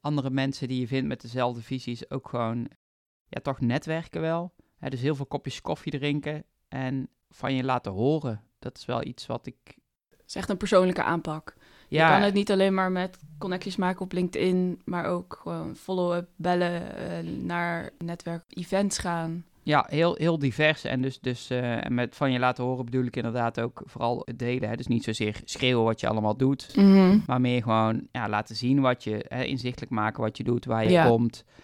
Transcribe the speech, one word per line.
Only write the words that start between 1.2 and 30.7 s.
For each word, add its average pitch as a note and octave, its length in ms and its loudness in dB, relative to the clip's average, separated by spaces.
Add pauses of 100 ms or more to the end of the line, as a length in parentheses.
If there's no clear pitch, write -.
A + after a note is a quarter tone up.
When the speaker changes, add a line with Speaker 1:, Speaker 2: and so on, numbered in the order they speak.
Speaker 1:
dezelfde A#2+ 400 -4
visies, B2 480 -8
ook C3 200 -8
gewoon, A#2 380 -2 (600)
ja, - 140 -10
toch C3+ 180 -6
netwerken D#3+ 640 -2
wel. E3+ 320 -4 (240)
Hè, - 120 -10
dus B2+ 120 -6
heel D3 140 0
veel C#3 100 -6
kopjes - 360 -8
koffie - 300 -6
drinken D3 520 -4 (240)
en C3 420 -6 (200)
van C3+ 240 -4
je C3 100 0
laten B2+ 280 -2
horen. A#2+ 520 0 (160)
Dat - 180 -12
is - 80 -18
wel B2 200 -4
iets - 200 -12
wat A#2 200 -8
ik A#2+ 100 -14 (540)
Speaker 2:
Het - 180 -20
is - 80 -14
echt - 140 -8
een F#3+ 80 0
persoonlijke F#3 460 4
aanpak. D#3+ 500 -4 (360)
Speaker 1:
Ja. D#3 180 4
Speaker 2:
Je D#3 80 8
kan G3+ 100 6
het G3+ 80 2
niet G3+ 180 2
alleen F#3+ 220 4
maar F#3 180 0
met F#3 260 -4 (200)
connecties F#3 380 -6
maken F#3 260 -2
op F#3 100 -8
LinkedIn, F3+ 760 0
maar E3+ 200 -4
ook F3+ 380 -6
gewoon E3 320 -10
follow-up, F3 600 -2
bellen, F3 600 -2
eh, E3+ 280 -8 (200)
naar F3 540 -4
netwerk-events E3+ 1000 -4
gaan. E3+ 480 -4 (180)
Speaker 1:
Ja, D3 260 4
heel, E3 260 2
heel E3 240 2
divers. D3 440 2
En B2+ 180 -2
dus, C3 180 -4
dus, B2 300 -6
eh, B2 360 -2
en - 80 -2
met B2 220 -2
van C#3 160 0
je B2 80 2
laten B2+ 240 2
horen B2+ 220 -2
bedoel B2 200 0
ik A#2+ 100 -6
inderdaad A#2 440 -2
ook - 260 -4
vooral A#2+ 400 -2
het A#2+ 140 -10
delen, B2 300 -2
hè. A2+ 60 -4
Dus A#2+ 120 -8
niet A#2 160 2
zozeer G#2+ 400 -2
schreeuwen B2 420 2
wat A2+ 140 0
je - 80 -2
allemaal G#2+ 300 0
doet, C3+ 380 0
Speaker 2:
Mhm. G3 500 10
Speaker 1:
maar B2+ 160 2
meer B2 220 2
gewoon, A2 480 2
ja, A2 180 -4
laten G#2 260 -4
zien B2 260 2
wat B2+ 220 2
je, G#2+ 240 -4
hè, B2+ 160 -6
inzichtelijk B2 480 -6
maken A2 300 -2
wat A2 160 -2
je B2 60 -8
doet, A#2+ 220 0
waar A2+ 180 0